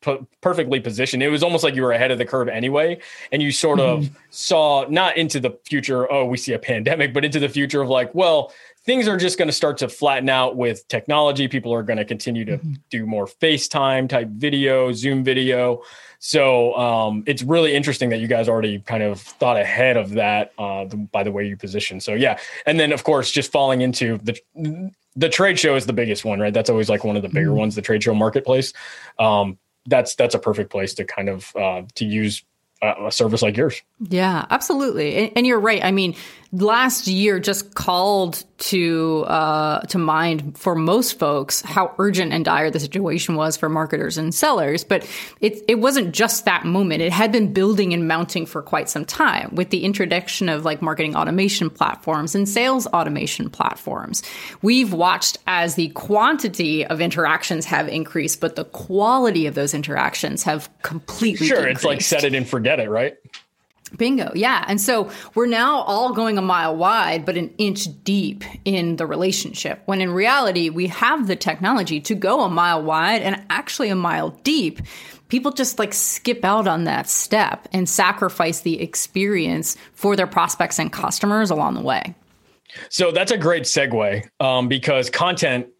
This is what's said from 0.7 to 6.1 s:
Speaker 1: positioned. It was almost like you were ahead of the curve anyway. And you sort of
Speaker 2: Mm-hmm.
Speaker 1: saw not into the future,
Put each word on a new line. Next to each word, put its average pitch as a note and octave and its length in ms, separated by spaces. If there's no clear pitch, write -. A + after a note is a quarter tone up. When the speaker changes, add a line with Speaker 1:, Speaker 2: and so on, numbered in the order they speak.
Speaker 1:
positioned. B2 420
It C#3+ 80
was D3 140
almost E3+ 200
like C#3+ 120
you C3 80
were B2 80
ahead B2 200
of B2+ 60
the A#2+ 80
curve B2 220
anyway. C#3+ 520
And D3 100
you C#3+ 100
sort D3+ 280
of C3 200
Speaker 2:
Mm-hmm. C#3+ 140
Speaker 1:
saw D3+ 580
not E3 300
into D#3+ 220
the B2 120
future, C3 460